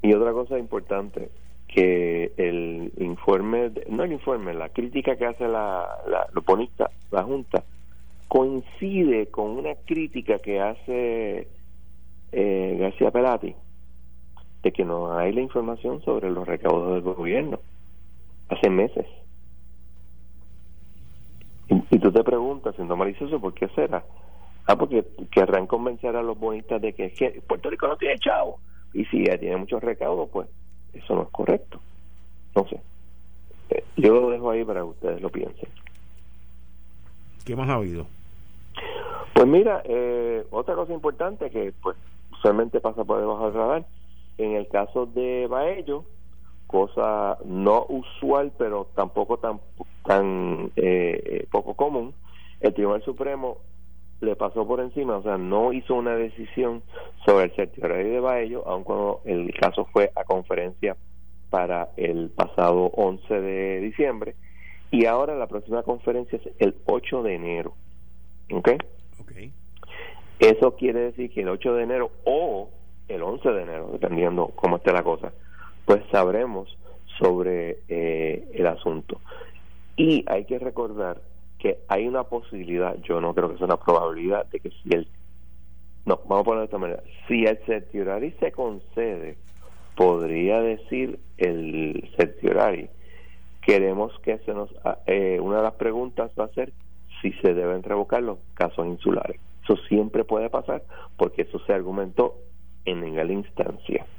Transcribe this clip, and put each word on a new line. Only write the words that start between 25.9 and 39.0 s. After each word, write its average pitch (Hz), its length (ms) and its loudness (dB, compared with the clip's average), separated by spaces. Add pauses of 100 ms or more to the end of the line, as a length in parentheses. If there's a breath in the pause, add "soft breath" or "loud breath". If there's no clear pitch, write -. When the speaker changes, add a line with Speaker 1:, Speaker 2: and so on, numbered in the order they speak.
Speaker 1:
a 117 60 0
los 113 160 -2
bonistas 110 440 -2
de 107 100 0
que, 92 200 -4
que - 340 0
Puerto - 240 -2
Rico - 160 -2
no 151 100 2
tiene - 220 0
chavo. - 400 0 (360 soft breath)
Y 107 100 0
si 95 220 2
ya 90 120 4
tiene 92 200 0
muchos 107 220 -2
recaudos, 143 500 0
pues - 180 -4 (440)
eso - 220 -4
no 90 80 2
es - 60 -4
correcto. - 520 0 (760)
No 98 120 4
sé. - 120 -8 (880)
Eh, - 140 0 (120)
yo 107 160 10
lo 123 180 8
dejo 120 200 0
ahí 113 140 2
para 101 160 -2
que 87 60 -4
ustedes 85 360 -4
lo 92 80 -2
piensen. - 380 -6 (1800)
Speaker 2:
¿Qué 120 100 -4
más 127 140 0
ha - 60 2
habido? 87 320 -2 (1300 loud breath)